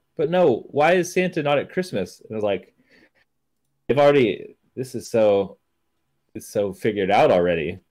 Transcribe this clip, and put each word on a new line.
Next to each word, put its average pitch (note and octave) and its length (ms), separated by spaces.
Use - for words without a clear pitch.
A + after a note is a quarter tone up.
"But D#3 140
no, E3+ 400
why D3+ 220
is F3 200
Santa F3+ 300
not C#3+ 160
at G2 140
Christmas?" A#2+ 480
And - 120
I - 40
was D3+ 80
like, G2+ 300
"They've B2 120
already, C#3+ 580
this B2 180
is A2 160
so, G2+ 480
it's - 140
so G2+ 240
figured G2 380
out B2 220
already. F2 480